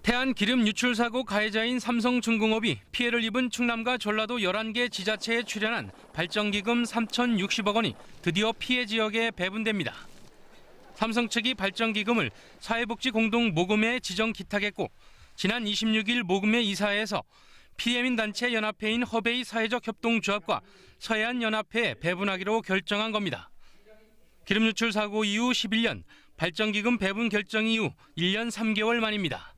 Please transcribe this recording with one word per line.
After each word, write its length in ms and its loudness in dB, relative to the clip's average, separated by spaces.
태안 300 2
기름 340 2
유출 280 2
사고 300 0
가해자인 540 0
삼성중공업이 1000 2
피해를 320 0
입은 280 0
충남과 480 -2
전라도 440 -2
열한 300 0
개 160 0
지자체에 540 -2
출연한 480 -4
발전기금 720 0
삼천육십억 880 0
원이 180 2
드디어 360 2
피해 280 0
지역에 440 0
배분됩니다. 640 -2
삼성 340 0
측이 260 0
발전기금을 760 0
사회복지 500 -2
공동 400 4
모금에 500 2
지정 320 -2
기탁했고, 560 -2
지난 300 0
이십육 420 2
일 160 0
모금회 380 4
이사회에서 600 0
피해민 400 0
단체 380 0
연합회인 480 0
허베이 420 0
사회적 420 -2
협동조합과 760 0
서해안 440 0
연합회에 580 0
배분하기로 640 0
결정한 500 0
겁니다. 380 -4
기름 180 4
유출 280 2
사고 320 0
이후 280 0
십일 300 0
년, 220 -2
발전기금 580 0
배분 320 0
결정 380 0
이후 260 0
일 160 2
년 180 -2
삼 220 -2
개월 300 2
만입니다. 560 -4